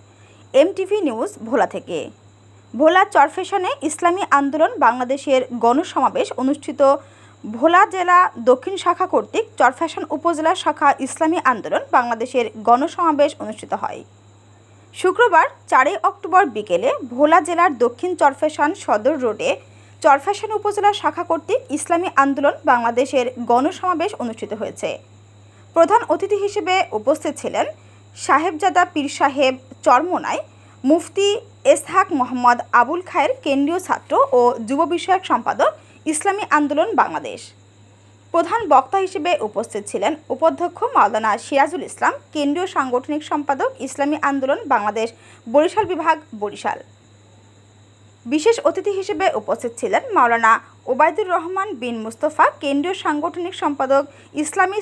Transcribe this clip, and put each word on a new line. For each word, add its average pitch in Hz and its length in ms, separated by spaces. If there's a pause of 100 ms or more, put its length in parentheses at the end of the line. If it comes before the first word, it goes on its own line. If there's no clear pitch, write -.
(540)
এমটিভি 381 520
নিউজ, 254 240 (180)
ভোলা 226 260
থেকে। 175 240 (760)
ভোলা 320 280 (120)
চরফ্যাশনে 359 560 (180)
ইসলামী 349 340 (160)
আন্দোলন 302 340 (120)
বাংলাদেশের 254 560 (240)
গণসমাবেশ 254 640 (140)
অনুষ্ঠিত। 285 380 (640)
ভোলা 285 380 (120)
জেলা 359 240 (300)
দক্ষিণ 262 260 (100)
শাখা 359 280
কর্তৃক 370 320 (160)
চরফ্যাশন 311 440 (120)
উপজেলা 320 360 (100)
শাখা 302 260 (180)
ইসলামী 320 320 (140)
আন্দোলন 233 300 (140)
বাংলাদেশের 233 500 (220)
গণসমাবেশ 294 640 (120)
অনুষ্ঠিত 214 300 (100)
হয়। - 180 (960)
শুক্রবার 370 520 (240)
চারই 294 260 (120)
অক্টোবর 370 340 (120)
বিকেলে 208 360 (240)
ভোলা 302 320
জেলার 339 260 (100)
দক্ষিণ 247 280 (100)
চরফ্যাশন 302 500 (140)
সদর 247 400
রোডে 214 260 (520)
চরফ্যাশন 359 560
উপজেলা 403 320 (100)
শাখা 330 300
কর্তৃক 359 300 (160)
ইসলামী 339 320 (140)
আন্দোলন 277 320 (160)
বাংলাদেশের 240 560 (240)
গণসমাবেশ 349 600 (120)
অনুষ্ঠিত 226 380
হয়েছে। - 300 (880)
প্রধান 339 240 (120)
অতিথি 392 320
হিসেবে 370 300 (240)
উপস্থিত 285 420
ছিলেন 208 260 (500)
সাহেবজাদা 349 640 (100)
পীর 285 160 (100)
সাহেব 269 340 (320)
চরমোনাই, 294 540 (460)
মুফতি 339 440 (440)
এসহাক 381 360 (100)
মোহাম্মদ 247 400 (220)
আবুল 339 280
খায়ের, 339 240 (120)
কেন্দ্রীয় 285 420
ছাত্র - 260 (260)
ও - 20 (280)
যুব 277 120 (140)
বিষয়ক 370 360
সম্পাদক, 247 400 (420)
ইসলামী 392 320 (120)
আন্দোলন 294 320 (120)
বাংলাদেশ। 143 400 (920)
প্রধান 339 260 (120)
বক্তা 269 340
হিসেবে 302 240 (180)
উপস্থিত 208 420
ছিলেন 220 220 (220)
উপাধ্যক্ষ 330 440 (180)
মাওলানা 220 360 (120)
সিরাজুল 285 460
ইসলাম, 277 220 (220)
কেন্দ্রীয় 302 420
সাংগঠনিক 269 540
সম্পাদক, 294 400 (160)
ইসলামী 285 300 (120)
আন্দোলন 277 320 (120)
বাংলাদেশ, 214 360 (460)
বরিশাল 339 380
বিভাগ, 320 240 (260)
বরিশাল। - 380 (1500)
বিশেষ 311 300 (120)
অতিথি 381 320
হিসেবে 381 260 (140)
উপস্থিত 233 400
ছিলেন 220 220 (140)
মাওলানা 233 360 (380)
ওবায়দুর 311 440
রহমান 370 340 (120)
বিন 240 240
মুস্তফা, 302 420 (160)
কেন্দ্রীয় 294 420
সাংগঠনিক 339 580
সম্পাদক, 277 400 (400)
ইসলামী 381 400